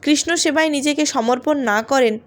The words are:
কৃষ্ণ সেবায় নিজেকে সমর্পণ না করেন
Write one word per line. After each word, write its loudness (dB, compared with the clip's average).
কৃষ্ণ 0
সেবায় 0
নিজেকে 0
সমর্পণ -2
না 0
করেন 0